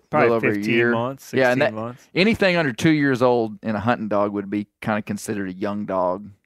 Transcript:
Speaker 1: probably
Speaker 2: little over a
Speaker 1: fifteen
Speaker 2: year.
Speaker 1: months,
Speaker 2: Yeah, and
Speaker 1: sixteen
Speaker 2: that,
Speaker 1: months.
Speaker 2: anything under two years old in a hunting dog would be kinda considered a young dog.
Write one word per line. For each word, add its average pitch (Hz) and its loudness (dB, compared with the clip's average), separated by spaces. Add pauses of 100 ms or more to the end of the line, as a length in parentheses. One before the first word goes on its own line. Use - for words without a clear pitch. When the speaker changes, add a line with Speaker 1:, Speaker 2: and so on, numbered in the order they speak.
Speaker 1:
probably 147 4
Speaker 2:
little 117 4
over 110 0
a 107 2
Speaker 1:
fifteen 107 -2
Speaker 2:
year. 120 2
Speaker 1:
months, 123 -6
Speaker 2:
Yeah, 127 4
and 127 0
Speaker 1:
sixteen 123 0
Speaker 2:
that, 110 -6
Speaker 1:
months. 120 -12
Speaker 2:
anything 190 2
under 147 0
two 165 2
years 139 2
old 117 2
in 107 -4
a 101 -4
hunting 110 -2
dog 104 0
would 98 -4
be 104 -4 (140)
kinda 107 -2
considered 101 -6
a - -10
young 101 -6
dog. 95 -2 (160)